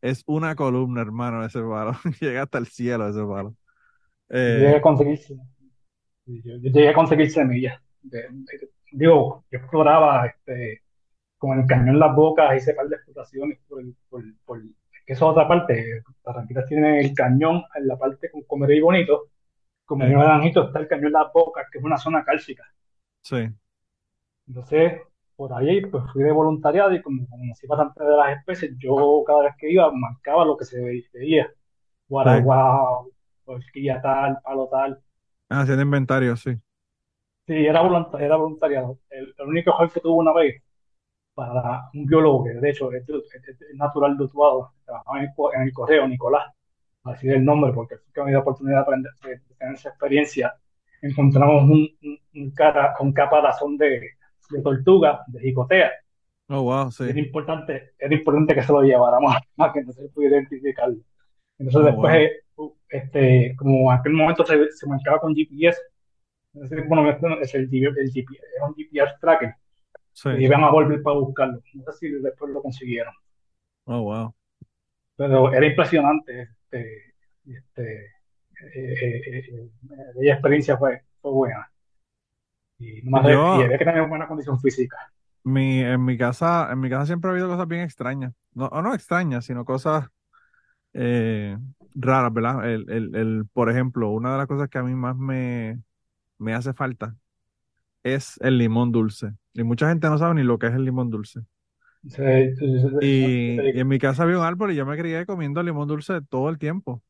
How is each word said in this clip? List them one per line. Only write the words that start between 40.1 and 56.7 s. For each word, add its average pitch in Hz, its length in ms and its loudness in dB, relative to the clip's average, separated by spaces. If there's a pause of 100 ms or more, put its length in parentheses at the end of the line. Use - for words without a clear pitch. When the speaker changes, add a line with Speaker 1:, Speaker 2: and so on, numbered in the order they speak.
Speaker 2:
una 165 180 2
vez 156 300 2 (720)
para 123 600 -8
un 143 120 -10
biólogo, 147 380 4
que 117 100 -6
de 131 160 -2
hecho 139 220 -6
es, 123 160 -10
es, 135 540 -14
es 147 140 -20
natural 143 420 0
de 139 60 -2
Utuado, 135 500 0 (100)
trabajaba 127 340 -12
en 143 80 -6
el 139 80 -12
co-, 147 200 -2
en 131 80 -2
el 135 100 -2
correo, 135 360 2
Nicolás, 127 360 -2 (600)
así 131 240 -8
del 131 160 2
nombre, 147 280 4
porque 117 260 -8
fue - 160 -20
que 147 80 -8
me 139 80 -4
dio 139 80 4
la 135 40 0
oportunidad 135 360 0
de 135 40 2
aprender, 131 300 -2 (120)
de, 131 60 -14
de - 280 -18
tener 135 160 -10
esa 131 160 -14
experiencia. 143 640 -2 (480)
Encontramos 143 600 4
un, 156 240 6 (140)
un, 147 160 -14 (160)
un 143 180 -12
cara, 147 480 4
un 139 120 0
caparazón 147 680 2
de, 139 220 0 (500)
de 143 120 -8
tortuga, 143 680 4
de 120 120 -16
jicotea. 131 520 2 (560)
Speaker 1:
Oh, 139 140 -4
wow, 131 300 -2